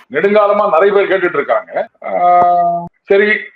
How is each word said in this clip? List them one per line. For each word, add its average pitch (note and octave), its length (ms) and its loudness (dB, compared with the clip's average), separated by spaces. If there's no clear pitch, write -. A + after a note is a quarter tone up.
நெடுங்காலமா G3+ 580 0
நிறைய G3 240 2
பேர் F#3+ 180 0
கேட்டுட்டு F3+ 220 -2
இருக்காங்க. C3 560 -4
ஆஹ், F3 840 0
சரி, G#3 280 2